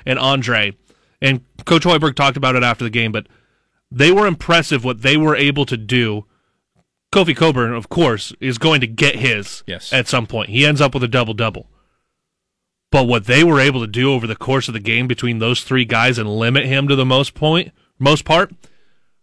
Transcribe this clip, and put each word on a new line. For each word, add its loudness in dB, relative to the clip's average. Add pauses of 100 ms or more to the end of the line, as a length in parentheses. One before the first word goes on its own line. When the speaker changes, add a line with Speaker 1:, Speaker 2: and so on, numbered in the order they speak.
Speaker 1:
and -2
Andre, 0 (460)
and 0 (240)
Coach 2
Hoiberg 2
talked 2
about 0
it 0
after -2
the -2
game, -2
but -6 (640)
they 4
were 4
impressive 0
what -4
they 2
were 2
able 0
to -6
do. -2 (840)
Kofi 2
Cockburn, 0
of -10
course, -2
is -6
going 2
to 0
get 0
his -4
Speaker 2:
Yes. -12
Speaker 1:
at 0
some -2
point. -6
He 2
ends 2
up 2
with -2
a 0
double-double. -2 (1200)
But 4
what 0
they 4
were 4
able 2
to -6
do 0
over -2
the -6
course -2
of -8
the -6
game -2
between -4
those -2
three 0
guys 0
and -4
limit 0
him -2
to 2
the 2
most 0
point, -2 (280)
most 2
part, 2 (720)